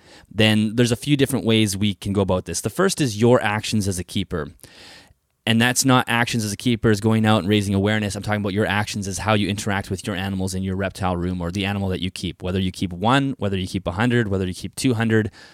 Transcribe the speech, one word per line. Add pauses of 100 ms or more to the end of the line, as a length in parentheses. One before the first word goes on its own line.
(280)
then
there's
a
few
different
ways
we
can
go
about
this.
The
first
is
your
actions
as
a
keeper. (920)
And
that's
not
actions
as
a
keeper
is
going
out
and
raising
awareness.
I'm
talking
about
your
actions
as
how
you
interact
with
your
animals
in
your
reptile
room
or
the
animal
that
you
keep,
whether
you
keep
one,
whether
you
keep
a
hundred,
whether
you
keep
two
hundred. (240)